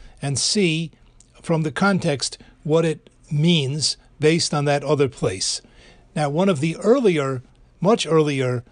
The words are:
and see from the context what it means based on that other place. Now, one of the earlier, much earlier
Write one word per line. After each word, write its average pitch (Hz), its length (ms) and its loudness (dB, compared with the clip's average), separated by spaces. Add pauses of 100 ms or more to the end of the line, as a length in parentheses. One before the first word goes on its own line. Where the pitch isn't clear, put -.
(200)
and 139 180 -4
see 165 520 0 (500)
from 160 220 -2
the 156 100 -4
context 175 640 -2 (280)
what 160 200 2
it 160 240 -4 (220)
means 147 640 0 (240)
based 160 320 2
on 147 140 0
that 143 180 0
other 139 240 2
place. 101 540 -6 (520)
Now, 151 140 -2
one 175 220 2
of 147 100 0
the 165 160 -2
earlier, 165 640 2 (380)
much 202 260 2
earlier 139 640 0